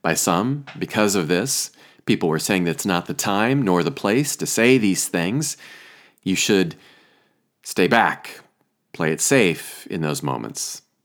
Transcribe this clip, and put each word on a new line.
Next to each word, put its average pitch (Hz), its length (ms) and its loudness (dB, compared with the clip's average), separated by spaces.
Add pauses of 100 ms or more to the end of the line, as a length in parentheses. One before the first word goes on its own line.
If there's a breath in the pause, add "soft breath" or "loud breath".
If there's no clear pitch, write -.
by 82 120 0
some 113 520 0 (120)
because 101 380 0
of 85 120 0
this. 95 440 -2 (340 soft breath)
People 95 240 0
were 78 80 0
saying 92 280 0
that's 82 200 -4
not 87 220 0
the - 60 -8
time 113 500 0
nor 90 180 4
the 80 100 0
place 123 440 0
to 82 100 -6
say 120 320 4
these 101 300 0
things. 107 500 -2 (640 loud breath)
You 95 140 -2
should 92 400 2 (880 soft breath)
stay - 240 0
back, - 540 0 (500)
play 80 200 -2
it 76 100 -4
safe 98 640 2
in 85 140 -6
those 73 200 -2
moments. 60 600 -8 (220)